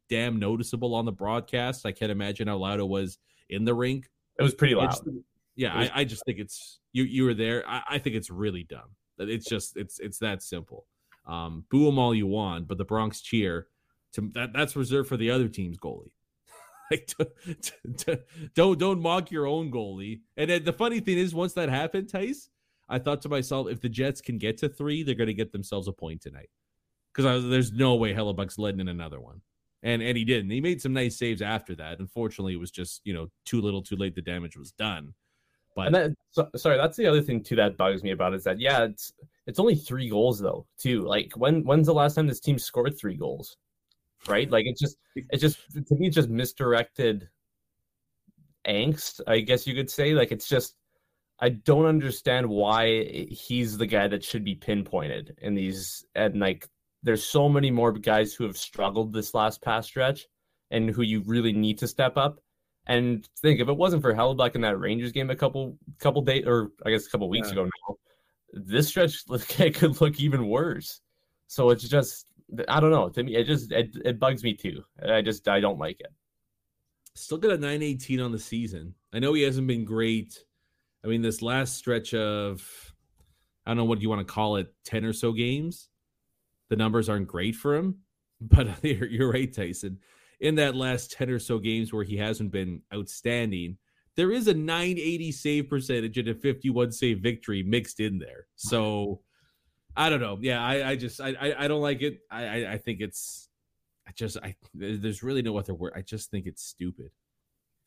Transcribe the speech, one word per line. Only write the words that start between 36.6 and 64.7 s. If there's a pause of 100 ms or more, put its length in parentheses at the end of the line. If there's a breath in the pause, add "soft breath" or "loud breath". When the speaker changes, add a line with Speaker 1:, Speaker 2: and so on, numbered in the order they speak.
Speaker 2:
that's
the
other
thing
too
that
bugs
me
about
it
is
that,
yeah,
it's, (340)
it's
only
three
goals
though, (100)
too.
Like,
when,
when's
the
last
time
this
team
scored
three
goals? (720)
Right?
Like,
it's
just, (180)
it's
just, (140)
to
me,
it's
just
misdirected (1400)
angst,
I
guess
you
could
say.
Like,
it's
just, (640)
I
don't
understand
why
he's
the
guy
that
should
be
pinpointed
in
these, (100)
and,
like, (320)
there's
so
many
more
guys
who
have
struggled
this
last
past
stretch (440)
and
who
you
really
need
to
step
up. (460)
And (140)
think,
if
it
wasn't
for
Hellebuyck
in
that